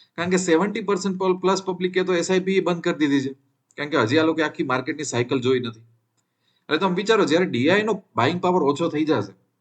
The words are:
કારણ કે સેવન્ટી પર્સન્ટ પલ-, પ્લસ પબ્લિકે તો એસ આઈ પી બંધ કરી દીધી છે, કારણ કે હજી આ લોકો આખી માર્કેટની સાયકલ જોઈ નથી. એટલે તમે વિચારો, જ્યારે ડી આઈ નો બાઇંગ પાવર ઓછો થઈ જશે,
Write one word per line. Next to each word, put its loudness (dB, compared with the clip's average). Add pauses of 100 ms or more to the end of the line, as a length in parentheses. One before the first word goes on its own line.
(160)
કારણ -4
કે 2
સેવન્ટી 2
પર્સન્ટ -2
પલ-, 2
પ્લસ 0
પબ્લિકે -2
તો 0
એસ -2
આઈ 4
પી 2
બંધ -2
કરી -2
દીધી 2
છે, -6 (440)
કારણ -6
કે -2
હજી 2
આ 4
લોકો 0
આખી -4
માર્કેટની -4
સાયકલ -2
જોઈ 2
નથી. -10
એટલે -10
તમે 0
વિચારો, 2
જ્યારે 2
ડી 0
આઈ 4
નો -2 (140)
બાઇંગ 0
પાવર 2
ઓછો 0
થઈ -2
જશે, -2 (160)